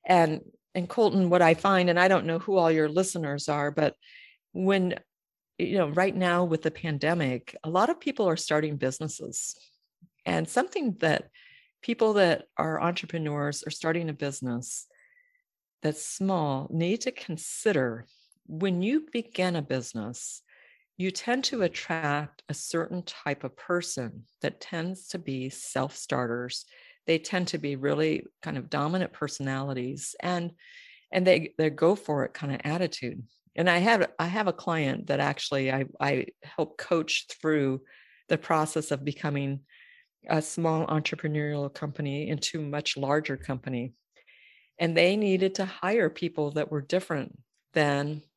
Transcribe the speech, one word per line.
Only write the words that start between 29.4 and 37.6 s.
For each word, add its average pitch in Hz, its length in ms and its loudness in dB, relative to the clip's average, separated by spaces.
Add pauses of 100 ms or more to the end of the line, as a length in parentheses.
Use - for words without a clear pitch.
and, 175 300 -2 (640)
and 185 120 4
they, 165 320 6
they 156 140 4
go 160 240 4
for 143 300 -2
it - 100 -6
kind 139 180 -6
of - 120 -4
attitude. 151 580 -4 (320)
And 175 160 4
I 175 80 4
have, 196 400 4
I 160 80 0
have 196 220 0
a 170 40 0
client 151 540 -2
that 143 140 0
actually 139 500 0
I, 135 140 0 (160)
I 135 260 0 (160)
help - 360 -6
coach - 480 0 (140)
through 139 420 2 (460)